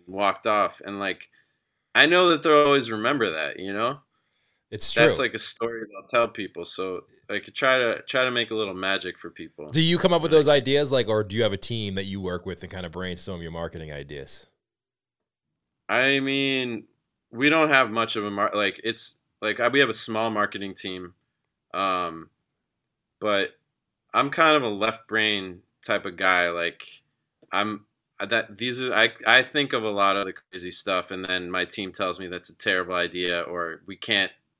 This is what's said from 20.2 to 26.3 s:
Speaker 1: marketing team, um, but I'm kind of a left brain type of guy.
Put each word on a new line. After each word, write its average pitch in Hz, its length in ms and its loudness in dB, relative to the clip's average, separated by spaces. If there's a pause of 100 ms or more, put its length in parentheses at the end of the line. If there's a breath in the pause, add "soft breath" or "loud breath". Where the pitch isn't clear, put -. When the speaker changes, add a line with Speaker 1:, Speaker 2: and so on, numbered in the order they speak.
Speaker 1:
marketing 101 440 -2
team, 92 400 -10 (600)
um, 87 560 -2 (920)
but 101 300 0 (640)
I'm 135 180 2
kind 160 260 2
of 135 60 0
a 113 60 -2
left 107 380 -2
brain 101 540 -2 (220)
type 101 220 -2
of 87 120 -8
guy. 92 320 4